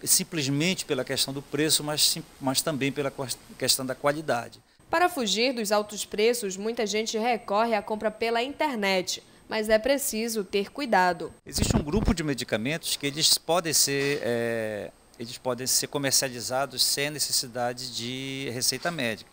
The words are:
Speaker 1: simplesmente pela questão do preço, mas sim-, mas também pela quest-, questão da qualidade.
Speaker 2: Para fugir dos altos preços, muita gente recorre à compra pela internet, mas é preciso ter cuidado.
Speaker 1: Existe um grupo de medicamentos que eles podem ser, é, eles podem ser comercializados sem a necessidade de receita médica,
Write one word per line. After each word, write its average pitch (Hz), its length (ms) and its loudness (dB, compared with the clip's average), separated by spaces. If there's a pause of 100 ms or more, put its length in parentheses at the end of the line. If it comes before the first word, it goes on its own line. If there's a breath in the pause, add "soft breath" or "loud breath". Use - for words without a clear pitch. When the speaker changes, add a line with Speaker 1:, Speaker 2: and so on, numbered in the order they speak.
Speaker 1:
simplesmente 160 840 0
pela 131 180 0
questão 135 300 -2
do 143 80 -6
preço, 151 420 0
mas 151 200 -2
sim-, - 200 0 (160)
mas 135 220 0
também 139 300 0
pela 139 200 -2
quest-, 123 280 -6 (180)
questão 131 280 -4
da 127 100 -4
qualidade. 143 640 -2 (300 soft breath)
Speaker 2:
Para 349 200 4
fugir 240 440 0
dos 220 180 -2
altos 208 340 0
preços, 214 500 0
muita 220 320 -2
gente 214 300 -2
recorre 226 580 0
à 202 60 2
compra 214 280 -2
pela 233 320 0
internet, 233 800 0 (280 loud breath)
mas 220 200 -2
é 220 80 6
preciso 226 680 0
ter 196 260 0
cuidado. 180 600 2 (140)
Speaker 1:
Existe - 300 0
um - 80 4
grupo 202 300 2
de 165 100 -2
medicamentos 131 720 0
que - 100 -6
eles 143 320 4
podem 165 360 2
ser, 139 500 2
é, 113 680 -2 (280)
eles 120 180 -10
podem 127 300 -4
ser - 200 2
comercializados 131 960 0
sem 143 240 0
a 151 40 -4
necessidade 123 800 -2
de 131 600 -6
receita 127 360 -2
médica, 127 440 -4